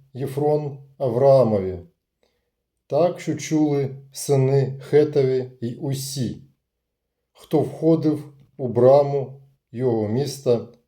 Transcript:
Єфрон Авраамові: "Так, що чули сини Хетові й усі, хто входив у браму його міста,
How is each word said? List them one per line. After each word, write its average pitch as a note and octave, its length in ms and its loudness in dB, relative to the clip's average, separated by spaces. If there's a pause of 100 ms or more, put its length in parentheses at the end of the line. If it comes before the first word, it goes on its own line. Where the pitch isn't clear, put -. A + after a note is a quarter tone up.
(140)
Єфрон C#3+ 640 -4 (200)
Авраамові: A2+ 840 2 (1080)
"Так, E3+ 320 0
що D3+ 160 -4
чули C#3+ 600 -2 (160)
сини C3+ 680 0
Хетові C3+ 720 2 (100)
й A#2+ 200 -6
усі, - 600 -6 (880)
хто - 280 -2
входив D#3 720 0 (240)
у C3 100 -6
браму C3+ 760 4 (300)
його A2+ 360 -2
міста, A#2+ 600 -2 (200)